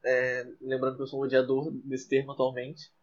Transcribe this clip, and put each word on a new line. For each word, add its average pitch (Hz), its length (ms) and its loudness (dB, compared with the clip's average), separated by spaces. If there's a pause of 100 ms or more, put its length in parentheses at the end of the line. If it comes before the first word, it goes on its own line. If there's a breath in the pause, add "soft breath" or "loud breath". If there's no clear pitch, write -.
É, 127 440 2 (140)
lembrando 131 340 -2
que 135 80 -8
eu 131 40 -6
sou 135 120 -6
um 135 40 0
odiador 131 460 4 (140)
desse 131 240 -8
termo 135 240 2
atualmente. 131 580 -4 (140)